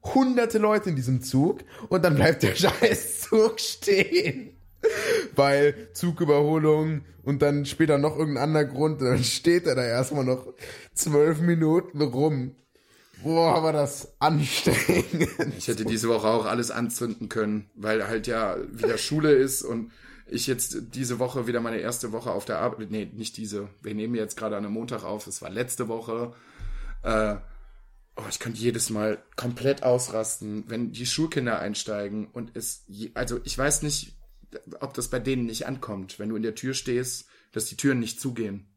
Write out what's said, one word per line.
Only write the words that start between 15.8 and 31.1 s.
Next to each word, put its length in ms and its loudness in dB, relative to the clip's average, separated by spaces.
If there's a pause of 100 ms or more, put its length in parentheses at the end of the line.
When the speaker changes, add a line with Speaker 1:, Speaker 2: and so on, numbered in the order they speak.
Speaker 2:
diese 240 0
Woche 180 2
auch 180 2
alles 260 -2
anzünden 580 -4
können, 440 -2
weil 340 -2
halt 200 -2
ja 300 -2 (120)
wieder 280 0
Schule 340 2
ist 320 6
und 280 -6 (360)
ich 200 -4
jetzt 300 -2 (180)
diese 240 -4
Woche 280 -2
wieder 140 0
meine 160 -4
erste 340 -6
Woche 200 -6
auf 140 -4
der 140 -2
Arbeit, 320 -4
nee, 220 -4
nicht 240 -10
diese, 320 -8 (120)
wir 120 -8
nehmen 220 -4
jetzt 200 -4
gerade 220 -6
an 80 -6
einem 80 -6
Montag 300 -6
auf, 240 -8
es 140 -10
war 80 -12
letzte 380 -6
Woche, 460 -6 (720)
äh, 320 0 (800)
oh, 140 -10
ich 100 -8
könnte 200 -8
jedes 300 0
Mal 320 -2 (160)
komplett 460 0
ausrasten, 840 0
wenn 240 -4
die 140 -8
Schulkinder 540 0